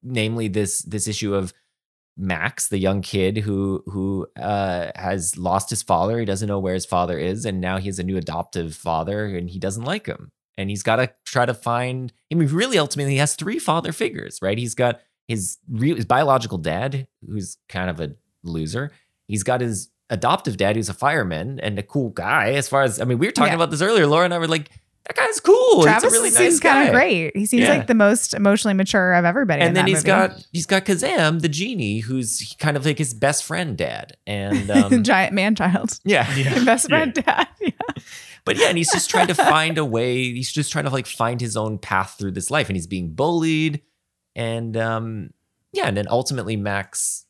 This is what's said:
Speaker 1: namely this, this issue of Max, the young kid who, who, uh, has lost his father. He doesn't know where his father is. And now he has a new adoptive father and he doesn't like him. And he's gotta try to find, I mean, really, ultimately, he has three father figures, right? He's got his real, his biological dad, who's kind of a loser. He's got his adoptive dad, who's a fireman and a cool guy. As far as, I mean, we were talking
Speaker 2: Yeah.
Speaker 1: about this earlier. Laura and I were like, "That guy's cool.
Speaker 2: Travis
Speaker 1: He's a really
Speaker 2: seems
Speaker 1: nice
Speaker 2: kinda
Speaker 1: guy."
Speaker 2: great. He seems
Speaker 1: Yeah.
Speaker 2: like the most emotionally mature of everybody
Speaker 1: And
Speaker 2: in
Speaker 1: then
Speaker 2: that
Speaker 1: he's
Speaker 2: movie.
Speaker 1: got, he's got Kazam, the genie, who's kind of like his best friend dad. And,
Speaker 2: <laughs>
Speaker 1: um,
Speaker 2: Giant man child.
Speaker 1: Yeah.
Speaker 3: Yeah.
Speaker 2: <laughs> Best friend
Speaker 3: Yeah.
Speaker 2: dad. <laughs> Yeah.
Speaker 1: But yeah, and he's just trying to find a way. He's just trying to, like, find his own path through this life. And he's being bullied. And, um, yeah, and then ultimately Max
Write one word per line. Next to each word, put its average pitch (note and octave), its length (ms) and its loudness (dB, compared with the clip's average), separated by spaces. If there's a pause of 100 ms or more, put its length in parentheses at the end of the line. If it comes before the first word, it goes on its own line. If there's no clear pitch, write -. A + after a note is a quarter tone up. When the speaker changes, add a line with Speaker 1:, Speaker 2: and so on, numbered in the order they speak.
Speaker 1:
namely A2+ 460 -2
this, G2 340 -2
this G2 240 -4
issue G#2 280 -2
of F#2+ 180 -2 (640)
Max, F2+ 520 -4
the G2+ 100 -2
young F#2+ 220 0
kid F#2+ 380 -2
who, G2 480 -2
who, F#2+ 400 -4 (120)
uh, F#2 580 -4
has F#2 420 -4
lost F2+ 320 -2
his G#2+ 120 -6
father. G2 360 0
He A#2 80 -2
doesn't G2+ 220 -2
know G2+ 100 -2
where F#2 160 -2
his F#2 120 -4
father F2+ 320 0
is. F#2 280 -4
And F#2+ 140 -4
now F#2 180 -2
he F#2+ 100 -4
has F#2+ 100 -8
a F#2 40 -4
new F#2 140 -2
adoptive E2 580 -6
father E2+ 600 -4
and F2 140 -6
he F#2 100 -12
doesn't G2 260 -6
like F#3+ 220 -6
him. - 240 -10 (280)
And G2 100 -6
he's G2+ 140 -6
gotta A#2 280 2 (140)
try B2 220 0
to B2 80 -2
find, B2 580 -4 (180)
I D#3 40 -4
mean, E3 140 4
really, G3+ 300 0
ultimately, C#3+ 360 -2
he C3+ 40 2
has D3 160 2
three G#3 240 -6
father E3 340 -2
figures, - 500 -6
right? G2 160 0
He's A#2+ 160 -4
got B2 260 0 (260)
his G#2+ 300 -6 (140)
real, C3 260 0
his A2+ 80 -4
biological B2+ 540 2
dad, A#2 480 -4 (200)
who's G2 300 -8 (140)
kind F#2 180 -4
of E2 120 -6
a D2 140 -8 (280)
loser. E2+ 500 -6 (340)
He's G2+ 180 -4
got B2+ 180 0
his A2 260 -4 (220)
adoptive A#2 480 -2
dad, G2+ 180 2
who's G#2 140 -2
a F2+ 40 -6
fireman B2 640 -2
and G2+ 180 -4
a G2+ 40 -6
cool B2 280 -4
guy. G#2 420 0
As C#3 160 -2
far C#3 140 2
as, B2+ 180 0
I - 40 -2
mean, B2+ 120 2
we D3 100 2
were - 60 -2
talking D3 200 2
Speaker 2:
Yeah. D#3+ 40 0
Speaker 1:
about E3 140 2
this D3 100 -2
earlier. F#3+ 260 4
Laura D#3+ 200 4
and F3 80 0
I F3 40 0
were E3 100 -2
like, D#3+ 200 -2 (380)
"That - 100 -8
guy's A4+ 240 0
cool. A4 440 8
Speaker 2:
Travis - 200 6
Speaker 1:
He's A#4+ 80 4
a A#4 40 4
really A#4 140 2
Speaker 2:
seems F4 320 6
Speaker 1:
nice E4 120 6
Speaker 2:
kinda C#4+ 140 6
Speaker 1:
guy." - 40 4
Speaker 2:
great. A#3+ 440 4
He G#3 100 -2
seems A#3+ 160 4
Speaker 1:
Yeah. A#3 80 6
Speaker 2:
like - 160 2
the B3 80 4
most G#3+ 400 4
emotionally G3+ 400 2
mature F#3+ 400 2
of F3 100 4
everybody E3+ 380 2
Speaker 1:
And E3+ 60 4
Speaker 2:
in F3 60 2
Speaker 1:
then F#3 120 4
Speaker 2:
that - 20 2
Speaker 1:
he's F#3+ 160 4
Speaker 2:
movie. - 40 0
Speaker 1:
got, F#3+ 440 2
he's E3+ 140 -4
got F#3+ 180 2
Kazam, F3+ 560 2
the D#3+ 80 -6
genie, D3 520 -4
who's A2+ 580 -4
kind D3 180 0
of C3 80 -4
like D3+ 140 0
his C3 160 -4
best C#3 300 0
friend D#3+ 340 -6
dad. A#1 480 -6
And, G2+ 440 -2
Speaker 2:
<laughs> - 0 -
Speaker 1:
um, B3 320 4
Speaker 2:
Giant F#3+ 300 2
man G3+ 220 2
child. F#3+ 500 -2
Speaker 1:
Yeah. F#3+ 320 2
Speaker 3:
Yeah. C#3 280 2
Speaker 2:
<laughs> - 0 -
Best A#3+ 260 2
friend D4+ 260 0
Speaker 3:
Yeah. C4+ 60 -2
Speaker 2:
dad. - 300 0
<laughs> - 80 -14
Yeah. - 420 -6 (420)
Speaker 1:
But - 120 -2
yeah, A4+ 100 4
and F#3 100 2
he's E3+ 140 0
just - 180 0
trying F3 200 2
to F3+ 80 0
find D#3+ 420 4
a D#3 60 0
way. B2 480 0
He's B2 180 -6
just D3 220 -2
trying D3+ 120 -2
to, C#3 60 -2
like, C3 160 -2
find A#2+ 340 -2
his A2+ 160 -4
own A2 220 -2
path - 400 -2
through G2 140 -4
this F#2 180 -6
life. C#3 180 0
And G2 80 -2
he's E2+ 120 -6
being F2+ 260 -6
bullied. D#3 680 0 (520)
And, A#2 420 -4
um, A2+ 540 -4 (420)
yeah, F#4+ 140 -2
and G2 100 0
then G#2 140 -2
ultimately A#2 460 -2
Max G2+ 720 -6